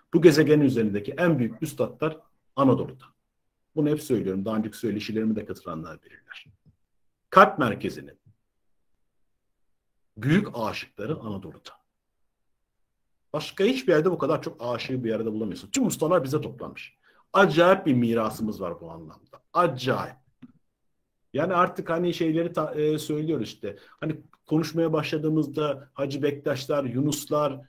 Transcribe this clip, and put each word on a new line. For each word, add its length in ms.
bu 80
gezegen 380
üzerindeki 520
en 280
büyük 240
üstadlar 540
Anadolu'da. 500
Bunu 140
hep 120
söylüyorum. 440
Daha 120
önceki 200
söyleşilerime 580
de 100
katılanlar 580
bilirler. 420
Kalp 300
merkezinin 600
büyük 360
aşıkları 640
Anadolu'da. 520
Başka 300
hiçbir 300
yerde 180
bu 60
kadar 240
çok 180
aşığı 440
bir 100
arada 200
bulamıyorsun. 380
Tüm 160
ustalar 360
bize 180
toplanmış. 560
Acayip 520
bir 80
mirasımız 680
var 200
bu 100
anlamda. 500
Acayip. 640
Yani 200
artık 360
hani 240
şeyleri 400
ta-, 200
e, 260
söylüyoruz 480
işte. 300
Hani 220
konuşmaya 480
başladığımızda 1000
Hacı 300
Bektaşlar, 600
Yunuslar, 840